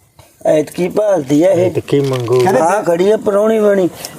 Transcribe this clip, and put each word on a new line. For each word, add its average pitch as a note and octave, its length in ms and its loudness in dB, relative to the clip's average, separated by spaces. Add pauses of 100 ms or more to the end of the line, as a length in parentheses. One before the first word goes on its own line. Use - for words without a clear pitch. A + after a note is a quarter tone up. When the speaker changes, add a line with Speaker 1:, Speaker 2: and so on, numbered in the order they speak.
(460)
Speaker 1:
ਐਤਕੀ D#3+ 440 -2
ਭਾਲਦੀ E3+ 540 0
ਆ F#3+ 80 4
ਇਹ। F3+ 200 0
Speaker 2:
ਐਤਕੀ C#3+ 280 -2
ਮੰਗੂ। B2+ 400 -2
Speaker 3:
ਕਹਿੰਦੇ - 220 2
Speaker 1:
ਆਹ F#3+ 220 0
ਖੜੀ E3+ 280 2
ਆ G#3+ 60 2
ਪ੍ਰਾਹੁਣੀ G#3+ 420 0
ਬਣੀ। G3+ 280 2 (320)